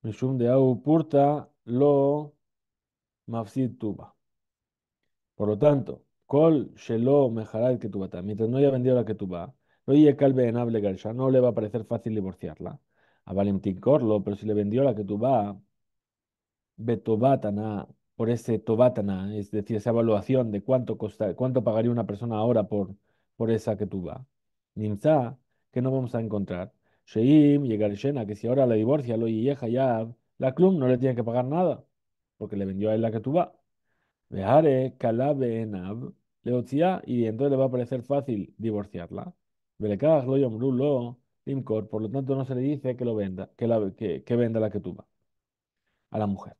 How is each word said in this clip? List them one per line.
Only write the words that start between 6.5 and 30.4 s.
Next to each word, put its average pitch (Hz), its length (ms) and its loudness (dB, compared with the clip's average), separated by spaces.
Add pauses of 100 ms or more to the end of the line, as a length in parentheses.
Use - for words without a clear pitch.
shelo 127 540 2
meharat 113 500 -2
ketubata, 95 420 -8
mientras 104 260 -2
no 123 100 0
haya 139 120 4
vendido 127 240 2
la 123 100 2
ketubá, 98 500 -8 (320)
lo 135 80 4
yekal 143 380 6
be'enav 120 380 0
legal, 101 260 0
ya 107 160 -8
no 131 180 0
le 131 100 6
va 123 80 4
a 113 60 0
parecer 107 300 -4
fácil 113 300 -4
divorciarla. 92 640 -8 (460)
A - 80 -12
Valentín 98 480 0
Corlo, 117 420 4
pero 101 140 -4
si 107 100 -10
le 107 80 -2
vendió 107 300 0
la 131 100 2
ketubá, 104 680 -2 (1160)
betobatana, 110 1120 -2 (280)
por 117 140 -2
ese 113 280 -2
tobatana, 104 800 0
es 101 140 -8
decir, 107 260 -4
esa 104 140 -2
evaluación 117 600 2
de 101 120 -4
cuánto 123 360 -2
costa, 104 360 -4
cuánto 127 300 -2
pagaría 113 260 2
una 117 160 -2
persona 110 300 -6
ahora 110 320 2
por, 101 260 -4 (420)
por 113 140 -2
esa 110 260 0
ketubá. 98 500 -8 (480)
Nimza, 117 640 0 (340)
que 123 100 -2
no 131 80 0
vamos 131 240 -2
a 120 60 -2
encontrar. 101 520 -6 (340)
Sheim, 143 580 6
Yegarishena, 110 640 -2
que 104 100 -8
si 117 100 -8
ahora 131 200 2
la 120 100 4
divorcia, 120 400 0
lo 113 100 -2
yeyeja 117 420 -2
ya, 117 400 0 (300)
la 131 160 -2